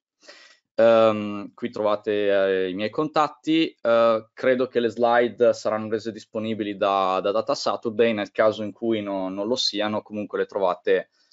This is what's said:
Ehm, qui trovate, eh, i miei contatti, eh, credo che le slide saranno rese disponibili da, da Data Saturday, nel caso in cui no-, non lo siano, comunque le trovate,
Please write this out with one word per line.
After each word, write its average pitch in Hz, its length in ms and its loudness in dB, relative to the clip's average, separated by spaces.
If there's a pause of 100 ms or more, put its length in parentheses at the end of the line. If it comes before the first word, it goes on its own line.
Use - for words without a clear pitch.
(760)
Ehm, 107 760 4
qui - 160 -10
trovate, 104 960 0
eh, 92 60 -2
i 90 40 -6
miei 107 140 -4
contatti, 156 920 -2
eh, 117 500 2
credo 127 340 0
che 123 140 -2
le 117 80 0
slide 117 640 2
saranno 107 380 -4
rese 110 200 -4
disponibili 107 680 -8
da, 95 420 2
da 101 120 0
Data 113 220 -2
Saturday, 117 600 0
nel 101 160 -4
caso 110 320 2
in 101 100 -8
cui 113 300 -2
no-, 98 260 -6
non 101 180 -6
lo 123 100 0
siano, 104 440 -2
comunque 104 380 -8
le 95 80 -2
trovate, 92 640 0 (220)